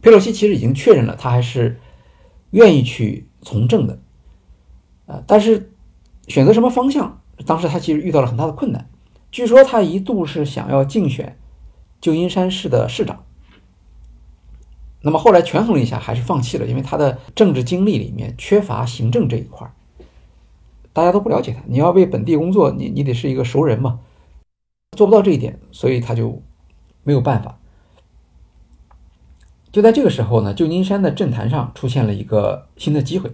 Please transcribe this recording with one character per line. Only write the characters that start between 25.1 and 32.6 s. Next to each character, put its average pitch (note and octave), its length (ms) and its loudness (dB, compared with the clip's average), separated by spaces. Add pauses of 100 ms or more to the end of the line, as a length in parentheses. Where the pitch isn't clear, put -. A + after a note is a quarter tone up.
到 G#3+ 100 6
这 F#3+ 100 2
一 C#3+ 60 2
点， A#2 220 -8 (120)
所 - 180 -4
以 B2 100 0
他 A#2 140 -6
就 A2+ 280 -4 (600)
没 C#3+ 80 -2
有 C#3+ 80 2
办 B2+ 220 0
法。 - 160 -14 (2250)
就 G#3 100 0
在 A3+ 100 6
这 C4+ 120 0
个 G3 60 2
时 - 120 -4
候 A2 200 0
呢， G2+ 120 -4
旧 D#3+ 140 -2
金 F3+ 160 -2
山 G3 180 -2
的 E3+ 100 0
政 C#3+ 200 -4
坛 A2+ 180 -4
上 C#3 240 -4
出 - 140 -8
现 A#2+ 180 0
了 G#2 80 -2
一 G2+ 100 -6
个 G#2 440 -2 (100)